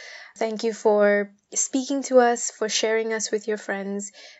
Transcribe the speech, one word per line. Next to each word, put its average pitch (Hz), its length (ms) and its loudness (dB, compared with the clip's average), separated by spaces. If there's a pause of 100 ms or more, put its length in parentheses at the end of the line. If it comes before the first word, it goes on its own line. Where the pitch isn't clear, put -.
(380)
Thank 220 280 -4
you 226 80 0
for 208 580 4 (220)
speaking 269 500 -2
to 254 160 4
us, 240 320 2
for - 160 -6
sharing 220 460 0
us 214 180 -4
with 208 160 -2
your 214 100 -2
friends, 202 540 -6 (280)